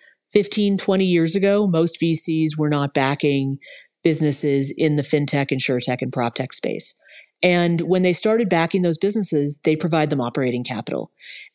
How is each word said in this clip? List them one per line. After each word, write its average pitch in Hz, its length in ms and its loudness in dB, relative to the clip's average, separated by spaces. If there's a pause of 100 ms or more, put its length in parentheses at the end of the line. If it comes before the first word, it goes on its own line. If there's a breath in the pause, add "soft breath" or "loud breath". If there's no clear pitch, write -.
(320 soft breath)
Fifteen, 202 460 2
twenty 190 280 0
years 170 300 2
ago, 202 320 2
most 165 320 0
V 165 140 2
Cs 160 440 -2
were 151 120 0
not 143 240 0
backing 139 640 0 (460 loud breath)
businesses 143 720 0
in 147 180 2
the 147 60 0
fintech, 143 480 0
insurtech, 127 520 -2
and 127 120 -6
prop 117 220 -2
tech - 180 -6
space. - 440 -6 (460 loud breath)
And 175 380 2
when 180 220 2
they 180 100 4
started 220 340 0
backing 170 360 2
those 170 140 2
businesses, 170 680 -2
they 156 100 4
provide 156 340 0
them 143 120 0
operating 123 420 -2
capital. - 480 -8 (420 loud breath)